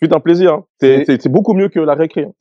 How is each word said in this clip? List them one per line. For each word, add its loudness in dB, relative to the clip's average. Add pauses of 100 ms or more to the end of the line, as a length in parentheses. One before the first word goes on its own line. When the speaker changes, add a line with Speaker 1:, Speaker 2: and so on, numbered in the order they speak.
Speaker 1:
Fut 0
un 0
plaisir, 2
hein. -8 (160)
C'est, 4
Speaker 2:
Et -6
Speaker 1:
c'est, -2
c'est -4
beaucoup 0
mieux 0
que -4
la 0
récré, -4
hein. -12